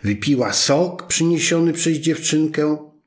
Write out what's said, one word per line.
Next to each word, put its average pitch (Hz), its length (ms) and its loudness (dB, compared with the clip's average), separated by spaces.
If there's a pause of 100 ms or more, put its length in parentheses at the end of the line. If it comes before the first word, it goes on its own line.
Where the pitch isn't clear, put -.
wypiła 107 500 0
sok 175 540 0
przyniesiony 165 640 2
przez 160 240 0
dziewczynkę 151 800 0 (300)